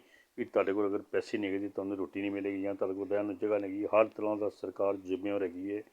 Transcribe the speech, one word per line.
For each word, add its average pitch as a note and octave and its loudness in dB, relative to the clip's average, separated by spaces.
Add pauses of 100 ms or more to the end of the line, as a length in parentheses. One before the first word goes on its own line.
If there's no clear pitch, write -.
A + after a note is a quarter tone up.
(380)
ਵੀ A#2+ -2
ਤੁਹਾਡੇ G2 2
ਕੋਲ G2+ 2
ਅਗਰ G2+ 0
ਪੈਸੇ - -2
ਨਹੀਂ G2+ 0
ਹੈਗੇ, G2 0
ਤਾਂ G2 -4
ਤੁਹਾਨੂੰ G2 -4
ਰੋਟੀ F#2+ -4
ਨਹੀਂ G2+ -2
ਮਿਲੇਗੀ G2 -2
ਜਾਂ G2+ -2
ਤੁਹਾਡੇ F#2+ 0
ਕੋਲ G2 -4
ਰਹਿਣ G2+ 2
ਨੂੰ G2+ -4
ਜਗ੍ਹਾ G#2 2
ਨਹੀਂ G2 -2
ਹੈਗੀ। G2+ -2
ਹਰ A2 6
ਤਰ੍ਹਾਂ G#2+ -2
ਦਾ G#2 0
ਸਰਕਾਰ G2 -2
ਜ਼ਿੰਮੇਵਾਰ F#2+ -2
ਹੈਗੀ F#2 -4
ਹੈ G#2+ -6 (100)